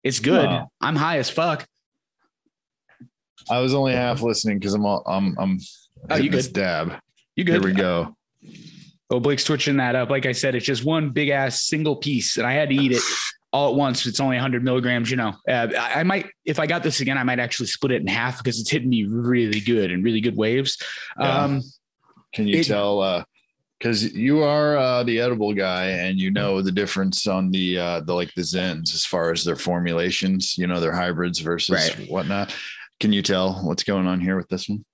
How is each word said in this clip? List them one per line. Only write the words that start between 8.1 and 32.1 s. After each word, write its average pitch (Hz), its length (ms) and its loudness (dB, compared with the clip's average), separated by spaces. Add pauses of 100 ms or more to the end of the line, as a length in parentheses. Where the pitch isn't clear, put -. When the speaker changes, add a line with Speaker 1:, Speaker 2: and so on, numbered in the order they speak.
Speaker 1:
Oh, 123 100 2
Blake's 135 240 2
twitching 143 340 0
that 123 180 2
up. 127 120 0
Like 135 160 0
I 131 80 0
said, 127 220 0
it's 120 100 -2
just 127 200 0
one 156 260 0
big 143 200 0
ass 135 320 0
single 151 340 0
piece, 135 420 -2
and 117 80 0
I 123 60 0
had 147 160 2
to 135 80 2
eat 139 160 4
it 120 100 2 (500)
all 143 180 2
at 135 60 0
once. 139 300 0
It's 120 140 -4
only 135 160 2
a 120 40 0
hundred 127 220 0
milligrams, 123 480 0
you 131 60 0
know. 110 180 -2 (140)
Uh, 120 180 2 (100)
I, 120 240 0
I - 40 0
might, 196 220 0 (180)
if 160 160 -2
I 156 60 2
got 165 180 0
this 151 160 0
again, 135 180 0
I 127 60 0
might 123 160 0
actually 117 260 -4
split - 260 -2
it 117 100 2
in - 40 -4
half 117 320 -2
because 113 220 -4
it's 110 100 -4
hitting 135 180 0
me 117 160 2
really 113 560 2
good 104 300 2
and 90 140 0
really 110 160 2
good 110 160 0
waves. 120 420 0 (400)
Speaker 2:
Yeah. 139 260 0
Speaker 1:
Um, 139 180 0 (680)
Speaker 2:
Can 107 140 -2
you 101 140 4
Speaker 1:
it 165 60 2
Speaker 2:
tell, 101 340 0
uh, 92 240 0 (560)
'cause 113 240 0
you 135 380 2
are, 147 360 2
uh, 127 240 2
the 117 160 0
edible 113 360 0
guy 92 320 0
and 95 340 0
you 92 100 0
know 101 320 0
the 95 100 0
difference 95 540 0
on 92 240 0
the, 90 280 0
uh, 87 220 -2
the, 80 140 -4
like, 87 200 -2
the 90 80 -4
Zens 85 520 -4
as - 100 -2
far 82 280 -2
as 82 100 -2
their 85 140 0
formulations, 87 1000 -2
you 90 120 -2
know, 90 100 0
their 82 160 0
hybrids 87 460 -2
versus 82 300 -2 (280)
Speaker 1:
Right. - 100 -12
Speaker 2:
whatnot. 95 460 -4 (460)